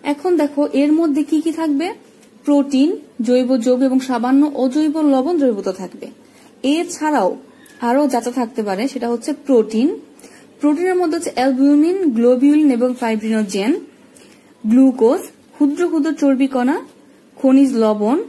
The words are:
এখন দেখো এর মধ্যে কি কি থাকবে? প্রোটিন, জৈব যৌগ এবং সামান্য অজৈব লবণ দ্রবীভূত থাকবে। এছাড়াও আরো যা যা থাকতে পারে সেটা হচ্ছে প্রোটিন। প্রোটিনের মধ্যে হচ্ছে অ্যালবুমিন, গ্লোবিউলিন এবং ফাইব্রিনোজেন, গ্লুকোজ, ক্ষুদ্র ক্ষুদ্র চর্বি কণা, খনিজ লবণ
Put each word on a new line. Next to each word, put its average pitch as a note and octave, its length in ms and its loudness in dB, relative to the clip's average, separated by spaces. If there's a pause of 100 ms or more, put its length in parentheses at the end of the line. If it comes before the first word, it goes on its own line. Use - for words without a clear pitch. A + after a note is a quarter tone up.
এখন D#4 340 -2
দেখো D4 360 -2
এর C#4+ 200 2
মধ্যে D#4 300 0
কি D4+ 180 0
কি D#4+ 120 -4
থাকবে? D#4+ 420 -4 (500)
প্রোটিন, C#4+ 520 2 (260)
জৈব B3 340 2
যৌগ B3 260 0
এবং C4 180 2
সামান্য C4 540 0
অজৈব D4 460 -2
লবণ C#4+ 360 0
দ্রবীভূত A3 320 0
থাকবে। F#3+ 380 -10 (560)
এছাড়াও D4+ 760 -2 (440)
আরো B3+ 260 0
যা B3 140 0
যা A#3+ 100 -6
থাকতে A#3+ 320 -6
পারে G#3 260 -4
সেটা A#3+ 200 -6
হচ্ছে A#3+ 240 -4 (140)
প্রোটিন। B3 500 0 (640)
প্রোটিনের E4 340 0
মধ্যে E4+ 220 0
হচ্ছে E4+ 180 -8
অ্যালবুমিন, D4 760 2
গ্লোবিউলিন B3+ 600 4
এবং B3 240 0
ফাইব্রিনোজেন, A3 840 -2 (840)
গ্লুকোজ, B3+ 540 4 (320)
ক্ষুদ্র D4+ 340 0
ক্ষুদ্র D#4 260 -2
চর্বি C#4 340 0
কণা, C4 340 -2 (560)
খনিজ C4 400 2
লবণ A3 520 0